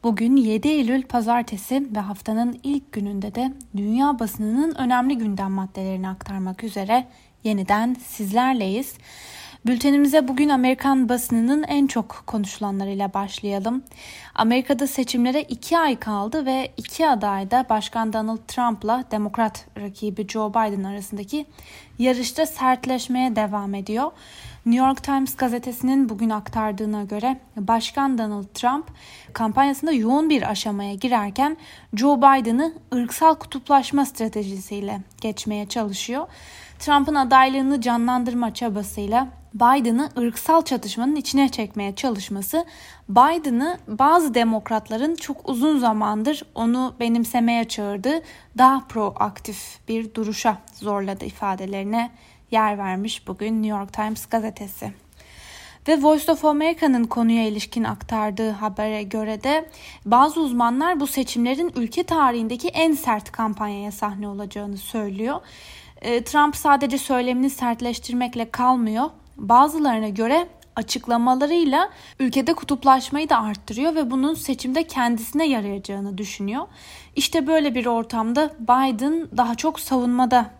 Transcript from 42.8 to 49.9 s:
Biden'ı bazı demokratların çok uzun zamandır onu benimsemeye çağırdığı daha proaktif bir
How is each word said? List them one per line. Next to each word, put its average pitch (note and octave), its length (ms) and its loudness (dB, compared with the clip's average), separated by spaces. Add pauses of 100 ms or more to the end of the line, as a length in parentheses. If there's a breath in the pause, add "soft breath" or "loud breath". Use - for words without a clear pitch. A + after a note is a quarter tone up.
Biden'ı C#4+ 680 4 (100)
bazı C#4 460 4
demokratların A3+ 800 0
çok - 340 -8
uzun C#4 300 2
zamandır A3 640 0 (120)
onu A#3+ 460 0
benimsemeye A#3 640 2
çağırdığı G#3+ 580 -4 (360 loud breath)
daha C4 300 6
proaktif G#3 880 -6 (100)
bir A3+ 260 -4